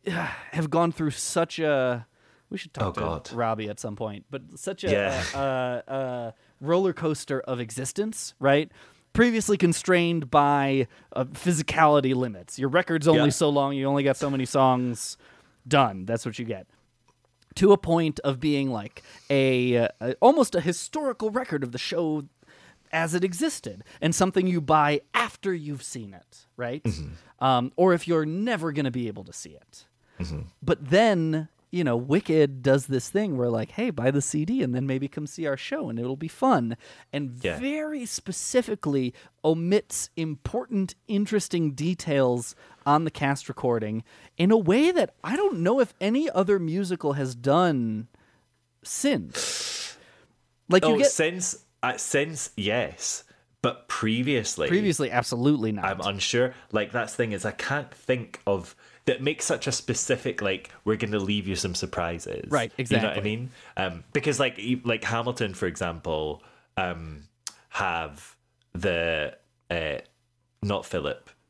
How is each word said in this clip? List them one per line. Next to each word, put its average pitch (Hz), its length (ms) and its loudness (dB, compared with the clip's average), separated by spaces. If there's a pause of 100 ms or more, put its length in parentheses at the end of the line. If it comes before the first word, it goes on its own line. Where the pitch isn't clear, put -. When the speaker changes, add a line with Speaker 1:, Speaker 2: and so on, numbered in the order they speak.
Speaker 1:
uh, 196 40 -2 (420)
have 156 180 -2
gone 170 200 2
through 156 200 -2
such - 480 -2
a, 127 480 0 (420)
we 196 80 -8
should - 160 -14
talk 139 140 -4
Speaker 2:
Oh, 90 60 -2
Speaker 1:
to - 60 -6
Speaker 2:
God. 80 340 -4
Speaker 1:
Robbie 113 360 -2
at 107 100 -10
some 107 160 -8
point, 104 360 -10
but 135 100 -10 (140)
such - 280 -8
a, 190 80 -2
Speaker 2:
Yeah. 135 320 0 (120)
Speaker 1:
a, 131 580 -2
a, - 20 -4
a 123 380 -6 (260)
roller 175 340 2
coaster 147 480 -4
of 127 180 -4
existence, 127 800 -6
right? 139 320 4 (420)
Previously 226 440 4
constrained 170 720 2
by, 139 580 4 (280)
uh, 131 80 -2
physicality 151 920 2
limits. 117 460 -4
Your 131 80 0
record's 160 400 2
only 156 180 6
Speaker 2:
Yeah. 147 40 6
Speaker 1:
so 156 200 2
long. 139 240 2
You 135 140 -2
only 139 160 2
got 135 140 2
so 147 120 -2
many 135 160 0
songs. 127 720 2 (500)
Done. 120 400 2
That's 117 200 -2
what 113 120 -8
you 123 60 -8
get. 101 240 -8 (880)
To 190 160 8
a 202 60 10
point 165 480 0
of 131 160 -2
being, 143 300 0
like, 107 320 -10 (260)
a, 127 480 4
uh, 117 100 4 (140)
a, 123 140 -2
almost 269 380 6
a 180 60 2
historical 220 680 -4
record 202 340 -4
of 123 80 -6
the 120 60 -8
show 156 480 -2 (680)
as 165 220 0
it 175 100 2
existed, 175 640 -4 (160)
and 160 120 2
something 185 340 2
you 180 120 2
buy 147 400 4 (140)
after 214 400 -2
you've 147 300 -8
seen 107 300 -12
it, - 320 -20 (120)
right? 123 260 -6
Speaker 2:
Mm-hmm. 80 600 -6
Speaker 1:
Um, 127 340 2
or 180 160 6
if 170 160 0
you're 165 160 2
never 165 480 -2
gonna 139 180 0
be 123 160 -4
able 101 160 -10
to 87 100 -18
see - 180 -16
it. - 340 -20 (340)
Speaker 2:
Mm-hmm. 80 220 -6 (200)
Speaker 1:
But 143 280 -2
then, 160 580 4 (240)
you 175 120 -2
know, 120 140 2
Wicked 143 680 2
does 135 240 4
this 131 220 -2
thing 196 260 0
where, 123 140 0
like, 110 220 -2
"Hey, 247 180 -2
buy 135 220 2
the 143 100 2
C 151 240 -2
D 240 180 0
and 127 100 0
then 131 140 -2
maybe 135 220 -2
come 151 180 -8
see 165 180 -8
our 139 120 0
show 285 320 -6
and 113 100 -4
it'll 123 160 -4
be 160 140 -8
fun." 131 480 2 (340)
And 135 320 -6
Speaker 2:
Yeah. 160 160 0
Speaker 1:
very 302 460 -4
specifically 175 1080 -2 (300)
omits 170 720 0
important, 180 800 -4 (140)
interesting 196 600 0
details 139 840 0 (300)
on 151 180 4
the 156 80 -2
cast 139 380 -2
recording 113 540 -2 (340)
in 180 140 4
a 226 60 8
way 226 340 4
that 339 300 0
I 190 140 -4
don't 370 240 0
know 208 220 4
if - 180 0
any 254 300 0
other 190 300 2
musical 170 540 -2
has 131 220 -4
done 123 720 2 (760)
since. - 1120 -4 (720)
Like, 185 160 6
you - 80 6
Speaker 2:
Oh, - 40 4
Speaker 1:
get 277 140 4
Speaker 2:
since, 175 540 -2 (180)
uh, 123 140 -2
since, 151 580 -2
yes. 101 680 -4 (380)
But - 260 -4
previously, 113 800 0
Speaker 1:
Previously, 175 440 2
absolutely 123 600 2
not. 98 140 -4
Speaker 2:
I'm 95 160 -2
unsure. 110 520 0 (180)
Like, 104 200 0
that's 113 220 -4
the - 40 -8
thing 117 140 0
is, 95 140 -6
I 107 60 -2
can't - 420 -6
think - 520 -4
of, 95 300 -2 (300)
that 131 160 0
makes 147 240 -2
such 139 220 -2
a 135 40 -2
specific, - 680 -4
like, 95 280 -4 (140)
we're 107 140 0
gonna 107 220 -2
leave 98 280 -2
you 95 80 -2
some 87 200 -4
surprises. - 760 -6
Speaker 1:
Right, 117 260 0
Speaker 2:
You 131 140 -4
know 131 60 4
what 110 80 2
I - 40 0
Speaker 1:
exactly. 98 140 -4
Speaker 2:
mean? 117 280 -6 (260)
Um, 90 260 -4 (100)
because, 143 260 0
like, 127 200 0
e-, 123 240 -2
like, 117 200 -2
Hamilton, 117 520 -2
for 98 120 -4
example, 82 760 -4 (340)
um, 82 460 -6 (460)
have 82 640 -6 (380)
the, 85 600 -2 (360)
uh, 80 260 -4 (640)
not 101 240 -2
Philip 73 440 -6 (200)